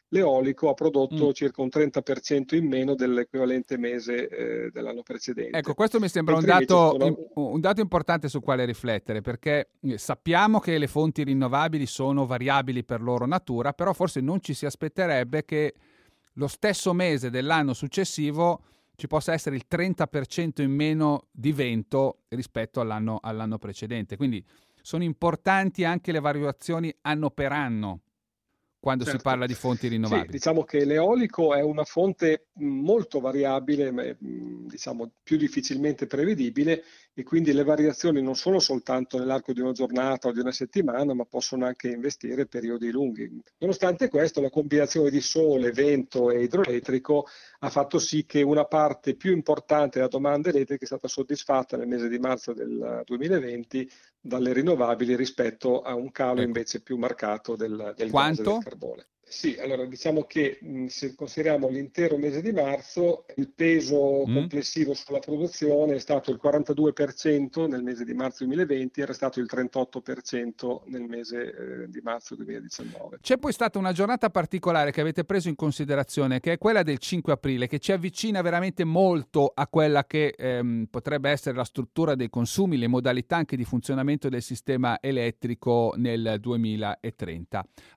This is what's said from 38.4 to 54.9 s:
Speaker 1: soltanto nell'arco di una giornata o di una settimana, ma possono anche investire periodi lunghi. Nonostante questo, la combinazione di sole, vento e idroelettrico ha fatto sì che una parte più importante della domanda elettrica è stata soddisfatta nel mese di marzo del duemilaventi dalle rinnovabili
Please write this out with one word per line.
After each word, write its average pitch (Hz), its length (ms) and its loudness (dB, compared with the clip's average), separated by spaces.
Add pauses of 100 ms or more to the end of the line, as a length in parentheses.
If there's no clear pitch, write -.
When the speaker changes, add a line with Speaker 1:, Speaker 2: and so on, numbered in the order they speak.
Speaker 1:
soltanto 127 580 0
nell'arco 127 360 -2
di 123 80 -2
una 127 100 0
giornata 127 560 -2
o 120 40 2
di 117 80 -2
una 127 120 -2
settimana, 135 640 0
ma 120 100 -2
possono 127 400 -4
anche 127 220 -4
investire 123 580 -4
periodi 117 460 -4
lunghi. 117 500 -4 (160)
Nonostante 180 500 0
questo, 151 320 0
la 135 120 0
combinazione 147 580 2
di 139 120 2
sole, 139 500 2
vento 131 580 2
e 120 140 2
idroelettrico 131 800 2 (340)
ha 139 120 -4
fatto 143 260 2
sì 151 300 0
che 147 160 2
una 147 220 4
parte 147 500 0
più 190 160 -2
importante 151 640 2
della 127 120 2
domanda 143 400 0
elettrica 139 340 0
è 120 40 -10
stata 131 200 -8
soddisfatta 131 680 -2
nel 120 120 -4
mese 120 200 -2
di 120 120 -2
marzo 127 340 -2
del 117 520 -6
duemilaventi 131 840 -2 (300)
dalle 123 340 0
rinnovabili 123 640 2